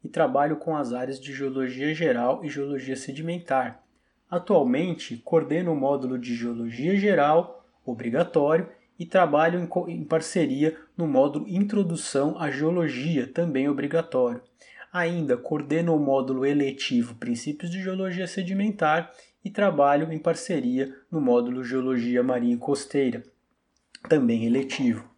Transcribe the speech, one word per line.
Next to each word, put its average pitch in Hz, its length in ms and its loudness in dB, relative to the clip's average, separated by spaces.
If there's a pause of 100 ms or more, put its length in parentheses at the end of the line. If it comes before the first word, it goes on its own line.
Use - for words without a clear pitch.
e 123 60 -12
trabalho 147 480 2
com 160 180 -4
as 127 200 -4
áreas 131 260 -6
de 143 100 -16
geologia 135 640 -4
geral 139 480 0
e 160 60 -8
geologia 139 480 -6
sedimentar. 147 840 -4 (480)
Atualmente, 156 880 0
coordeno 165 560 0
o - 20 -2
módulo 131 420 0
de 120 160 -4
geologia 117 640 -2
geral, 175 720 2 (180)
obrigatório, 147 840 0 (320)
e 170 60 -8
trabalho 170 560 4
em 170 60 -4
co-, 156 240 -2
em 170 140 -8
parceria 156 720 0 (220)
no 170 100 -2
módulo 147 400 2
Introdução 170 960 0
à 156 100 -2
Geologia, 143 760 0
também 143 420 0
obrigatório. 135 720 0 (500)
Ainda 170 460 0
coordeno 156 580 0
o 151 60 4
módulo 135 460 2
eletivo 135 680 0
Princípios 147 540 -6
de 185 120 -6
Geologia 190 440 -4
Sedimentar 185 880 0 (320)
e 196 60 -8
trabalho 151 600 4
em 156 80 -4
parceria 135 760 -2 (180)
no 160 80 0
módulo 123 420 2
Geologia 123 600 0
Marinha 123 320 2
e 117 40 -2
Costeira, 139 640 -2 (840)
também 117 380 4
eletivo. 123 580 0 (140)